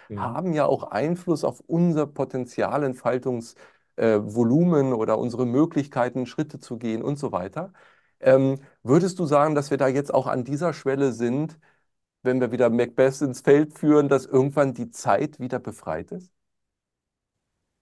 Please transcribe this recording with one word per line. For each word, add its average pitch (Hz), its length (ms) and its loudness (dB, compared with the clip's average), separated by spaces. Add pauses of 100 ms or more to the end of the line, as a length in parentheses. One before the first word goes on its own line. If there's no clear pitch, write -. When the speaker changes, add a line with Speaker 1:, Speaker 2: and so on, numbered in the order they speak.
Speaker 1:
Mhm. 107 100 -12
Speaker 2:
haben 135 340 -4
ja 147 120 0
auch - 200 0
Einfluss 156 580 -4
auf - 240 -4
unser 165 400 0
Potenzial, 131 760 -4
Entfaltungs-, 127 720 -4 (420)
äh, 110 240 2
Volumen 131 720 2
oder 110 260 0
unsere 120 260 -4
Möglichkeiten, 131 800 -2
Schritte - 340 -8
zu - 180 -12
gehen 113 260 -6
und 143 140 -4
so 139 140 -6
weiter. 98 420 -6 (460)
Ähm, 135 400 4 (240)
würdest 175 360 2
du 175 60 -2
sagen, 147 300 2
dass 143 160 -2
wir 139 60 2
da 135 100 2
jetzt 139 260 -2
auch 135 140 0
an 127 160 -2
dieser 147 300 -4
Schwelle 135 380 -2
sind, 120 480 -4 (640)
wenn 127 180 0
wir 120 100 -2
wieder 123 180 2
Macbeth 120 520 0
ins 131 200 -4
Feld 151 360 4
führen, 147 320 4
dass 135 160 2
irgendwann 139 480 2
die 120 180 -10
Zeit 135 480 -2
wieder 123 200 -6
befreit - 520 -10
ist? 180 200 -14 (1500)